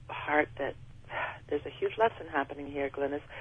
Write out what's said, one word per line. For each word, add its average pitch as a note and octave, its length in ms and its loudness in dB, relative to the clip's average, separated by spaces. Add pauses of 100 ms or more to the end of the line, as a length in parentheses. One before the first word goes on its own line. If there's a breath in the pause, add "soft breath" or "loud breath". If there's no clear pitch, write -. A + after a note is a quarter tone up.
heart D3+ 480 4
that C#3 180 0 (720 loud breath)
there's - 180 0
a - 40 -6
huge - 280 0
lesson G#3+ 320 4
happening C#3+ 400 -2
here, C#3 200 0
Glenys. C#3+ 320 0 (200 loud breath)